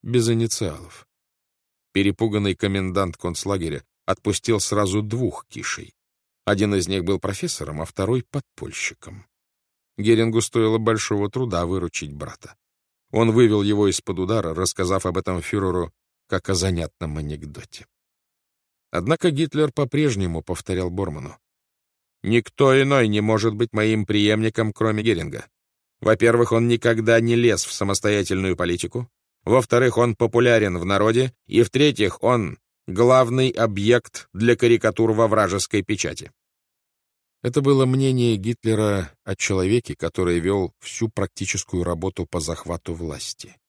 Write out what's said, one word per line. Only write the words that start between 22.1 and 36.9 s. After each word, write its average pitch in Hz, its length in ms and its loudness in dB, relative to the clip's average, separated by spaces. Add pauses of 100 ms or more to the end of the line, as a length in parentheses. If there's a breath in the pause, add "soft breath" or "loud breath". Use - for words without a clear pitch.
«Никто 131 580 4
иной 135 280 4
не 104 100 0
может 110 340 2
быть 113 200 -4
моим 107 320 2
преемником, 107 680 0
кроме 107 320 -2
Геринга. 82 460 -4 (500)
Во-первых, 113 540 2
он 117 160 2
никогда 117 500 2
не 117 160 2
лез 120 300 2
в - 80 -10
самостоятельную 98 840 0
политику. 87 540 -4 (340)
Во-вторых, 120 540 2
он 120 180 2
популярен 113 600 2
в 87 80 -6
народе. 113 480 2 (120)
И 113 160 4
в-третьих, 117 640 2
он 113 340 0 (320)
главный 127 600 4
объект 110 840 0
для 117 240 4
карикатур 113 560 2
во 110 160 2
вражеской 101 540 0
печати». - 500 -6 (1120)